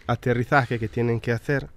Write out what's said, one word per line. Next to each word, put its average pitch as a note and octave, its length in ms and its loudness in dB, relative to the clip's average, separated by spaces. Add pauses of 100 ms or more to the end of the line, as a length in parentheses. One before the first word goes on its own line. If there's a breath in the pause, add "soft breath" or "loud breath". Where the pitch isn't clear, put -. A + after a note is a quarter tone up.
aterrizaje A#2+ 760 0
que A2 100 -4
tienen A#2 320 0
que B2 100 -2
hacer C3+ 440 -2